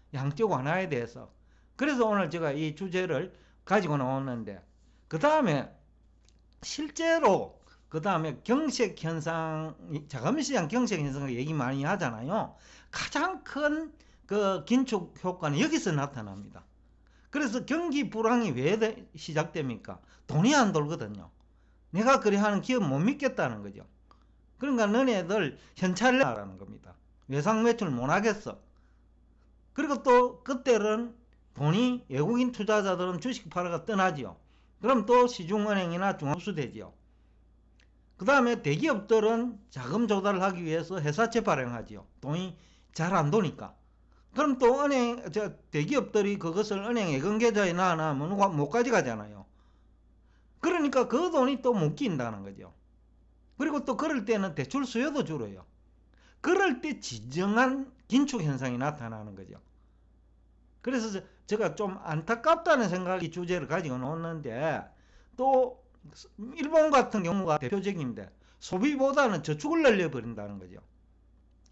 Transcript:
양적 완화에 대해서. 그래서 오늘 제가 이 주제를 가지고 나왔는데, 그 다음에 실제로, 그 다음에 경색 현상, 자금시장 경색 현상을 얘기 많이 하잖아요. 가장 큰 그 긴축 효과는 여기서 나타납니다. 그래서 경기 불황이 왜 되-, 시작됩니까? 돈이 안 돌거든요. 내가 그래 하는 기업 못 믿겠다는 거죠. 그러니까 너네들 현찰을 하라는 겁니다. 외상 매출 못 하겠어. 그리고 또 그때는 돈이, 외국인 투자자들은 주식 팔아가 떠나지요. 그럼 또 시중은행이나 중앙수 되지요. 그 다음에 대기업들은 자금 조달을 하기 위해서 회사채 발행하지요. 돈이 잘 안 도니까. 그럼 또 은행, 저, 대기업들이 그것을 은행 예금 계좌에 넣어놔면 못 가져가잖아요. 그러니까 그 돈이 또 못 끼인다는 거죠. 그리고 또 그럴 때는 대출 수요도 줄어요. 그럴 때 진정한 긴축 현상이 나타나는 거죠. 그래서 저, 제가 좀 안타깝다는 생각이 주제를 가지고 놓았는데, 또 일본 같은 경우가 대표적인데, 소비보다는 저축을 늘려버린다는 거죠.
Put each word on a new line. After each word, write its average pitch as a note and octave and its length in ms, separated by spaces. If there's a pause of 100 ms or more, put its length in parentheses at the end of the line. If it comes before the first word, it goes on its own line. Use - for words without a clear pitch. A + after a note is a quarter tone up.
(160)
양적 D3 340
완화에 E3 400
대해서. A#2+ 420 (440)
그래서 B3+ 320
오늘 G3 240
제가 E3 200
이 D3+ 240
주제를 F#3 560 (320)
가지고 F3+ 340
나왔는데, B2+ 600 (480)
그 D#3+ 120
다음에 A3 520 (920)
실제로, D4+ 1000 (280)
그 D#3 120
다음에 D#3 420
경색 B3 600
현상, D#3+ 720 (320)
자금시장 G3 600
경색 G#3+ 320
현상을 C#3 360
얘기 C#3+ 180
많이 C#3 300
하잖아요. D3+ 720 (340)
가장 E4+ 540
큰 D4+ 500 (320)
그 G3 400
긴축 A#3 580
효과는 E3 360
여기서 D4 320
나타납니다. G2+ 720 (640)
그래서 B3 360
경기 C#4+ 440
불황이 A3 420
왜 C#3+ 280
되-, A3 360
시작됩니까? D3 840 (280)
돈이 F#3 280
안 A#3 160
돌거든요. B2+ 580 (640)
내가 B3 280
그래 G#3 180
하는 G#3 240
기업 B3 220
못 C#3 160
믿겠다는 F#3+ 640
거죠. G2+ 240 (720)
그러니까 A#3+ 300
너네들 G3+ 720 (180)
현찰을 A3 500
하라는 G#2 320
겁니다. G2 380 (320)
외상 F3+ 360
매출 A3+ 260
못 B2+ 200
하겠어. G3+ 500 (1120)
그리고 C#4+ 300
또 B3 400
그때는 A#3 720 (400)
돈이, A#3 560
외국인 A3+ 420
투자자들은 F#3+ 680
주식 A#3 300
팔아가 F3 360
떠나지요. F3+ 500 (460)
그럼 A3+ 240
또 B3 220
시중은행이나 F#3+ 920
중앙수 E3+ 380
되지요. G#2+ 380 (1200)
그 F#3 80
다음에 A#3+ 360
대기업들은 A3+ 1000 (100)
자금 D3+ 380
조달을 G3 340
하기 F#3 220
위해서 E3 360
회사채 A3 420
발행하지요. A#2+ 640 (160)
돈이 E3+ 360 (360)
잘 E3+ 200
안 D3+ 180
도니까. E3 440 (580)
그럼 C#4 240
또 C4 260
은행, A#3+ 480
저, G#3 240 (140)
대기업들이 G3+ 720
그것을 G3 400
은행 G#3 320
예금 D#3 260
계좌에 G#3 360
넣어놔면 F3 800
못 C#3+ 140
가져가잖아요. B2+ 760 (1120)
그러니까 C#4+ 480
그 E4 240
돈이 C4+ 300
또 B3 120
못 D3+ 220
끼인다는 B2 480
거죠. G2 300 (840)
그리고 D4 280
또 C4 100
그럴 C4+ 300
때는 G3 300
대출 B3+ 300
수요도 C4 380
줄어요. A2 420 (760)
그럴 F4+ 400
때 D4 180
진정한 G3+ 920 (160)
긴축 C4 340
현상이 C3+ 360
나타나는 A2+ 580
거죠. G2 260 (1200)
그래서 A3+ 300
저, F#3+ 100 (240)
제가 G3 300
좀 G3 260
안타깝다는 A#3 880
생각이 F3+ 420
주제를 F3 360
가지고 D3+ 320
놓았는데, D3 840 (540)
또 B3+ 460 (720)
일본 D#4 360
같은 A#3 320
경우가 E3+ 360
대표적인데, C3+ 680 (300)
소비보다는 C4+ 840
저축을 D4+ 400
늘려버린다는 A#2 760
거죠. F#2 200 (920)